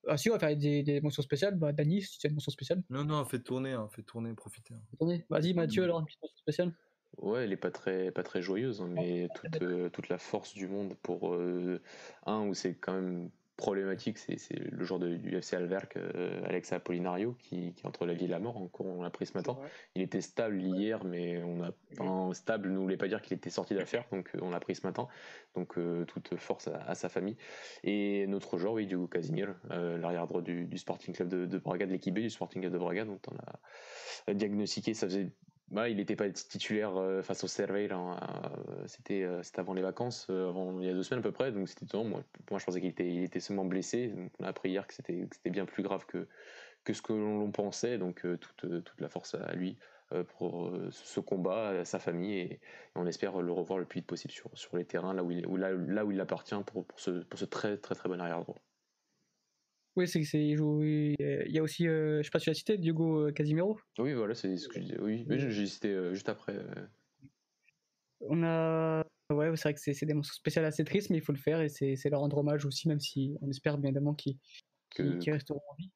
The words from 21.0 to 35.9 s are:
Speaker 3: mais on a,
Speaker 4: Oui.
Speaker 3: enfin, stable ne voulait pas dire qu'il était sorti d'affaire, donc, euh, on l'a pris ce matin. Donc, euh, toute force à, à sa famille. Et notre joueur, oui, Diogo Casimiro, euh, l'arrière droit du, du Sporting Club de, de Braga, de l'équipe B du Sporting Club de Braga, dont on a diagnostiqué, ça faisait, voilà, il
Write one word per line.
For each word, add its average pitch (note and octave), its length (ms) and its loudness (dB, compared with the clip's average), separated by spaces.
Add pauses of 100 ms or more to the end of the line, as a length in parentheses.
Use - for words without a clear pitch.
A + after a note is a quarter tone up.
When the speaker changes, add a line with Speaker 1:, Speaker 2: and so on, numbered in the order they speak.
Speaker 3:
mais F2 380 -2
on F2 180 -2
a, F2 80 -2
Speaker 4:
Oui. - 300 -14
Speaker 3:
enfin, F#2 340 0
stable G2+ 380 0
ne F#2+ 80 2
voulait F#2+ 180 2
pas G2 100 0
dire G2+ 140 0
qu'il - 160 -4
était - 140 -6
sorti F#2+ 240 0
d'affaire, G2 360 0
donc, F#2+ 220 -4
euh, F#2 80 -4
on F#2 80 -2
l'a F2 100 0
pris - 140 -4
ce - 140 -6
matin. A2 200 -2 (460)
Donc, F2+ 240 -2
euh, E2+ 280 0
toute - 320 -6
force - 300 -4
à, D#2 140 -6
à E2+ 140 -4
sa F#2 140 -4
famille. G2 280 -2 (460)
Et G2+ 420 2
notre G2 320 -2
joueur, G2 160 2
oui, A2 140 0
Diogo F2+ 180 0
Casimiro, F2 480 -2 (160)
euh, E2+ 300 -2
l'arrière E2+ 260 0
droit F2+ 160 0
du, F2 240 -2
du F2 140 -6
Sporting - 340 -6
Club F2+ 160 0
de, F2+ 160 2
de F2+ 140 -2
Braga, F#2+ 260 0
de F#2 60 -2
l'équipe F#2 240 0
B G#2+ 60 2
du A2+ 100 0
Sporting - 320 -6
Club F2+ 100 -2
de F2 60 0
Braga, F2+ 260 0
dont G2 140 -8 (120)
on - 40 -10 (960)
a - 20 4
diagnostiqué, G#2 600 2
ça A2 100 0
faisait, F#2+ 260 2 (400)
voilà, A2+ 180 2
il G#2 100 0